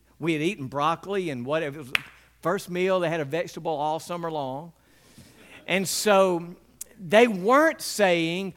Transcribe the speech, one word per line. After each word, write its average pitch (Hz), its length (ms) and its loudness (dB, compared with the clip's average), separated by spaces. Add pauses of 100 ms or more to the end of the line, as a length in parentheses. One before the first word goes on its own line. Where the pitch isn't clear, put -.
(200)
We 160 140 0
had 147 80 -2
eaten 165 260 -4
broccoli 165 640 -2
and 123 160 -6
whatever. 147 320 -4
It 156 60 -14
was 123 80 -18
the - 80 0 (420)
first 185 280 -2
meal, 185 300 0
they 170 100 0
had 165 120 -2
a 143 40 -4
vegetable 165 460 -6
all 151 260 -2
summer 170 320 -8
long. 151 440 -8 (960)
And 180 200 0
so 185 680 4 (440)
they 202 300 6
weren't 247 520 4
saying, 180 760 0